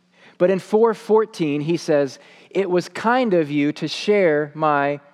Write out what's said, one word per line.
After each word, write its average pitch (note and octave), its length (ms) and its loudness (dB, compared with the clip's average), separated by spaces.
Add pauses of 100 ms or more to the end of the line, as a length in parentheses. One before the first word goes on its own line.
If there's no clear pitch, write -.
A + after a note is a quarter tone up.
(380)
But F3+ 120 4
in F#3+ 100 0
four A3 340 2
fourteen, F3 680 -2
he E3 140 -2
says, C#3+ 440 0 (300)
"It F#3+ 200 -2
was F3+ 180 0
kind A#3+ 460 -2
of D#3 160 0
you D3 220 0
to D#3 160 -8
share D3+ 640 0
my C#3+ 460 -2 (140)